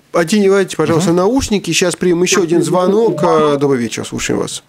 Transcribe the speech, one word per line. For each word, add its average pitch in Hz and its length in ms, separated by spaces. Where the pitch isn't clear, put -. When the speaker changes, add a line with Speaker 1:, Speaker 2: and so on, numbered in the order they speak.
Speaker 1:
оденьте, 190 640
пожалуйста, 165 340
Speaker 2:
Мгм. 170 60
Speaker 1:
наушники. 196 560
Щас 170 240
примем 180 260
ещё 185 200
один 170 200
звонок. 180 600
Э, 156 360
добрый 139 220
вечер, 110 260
слушаем - 340
вас. - 280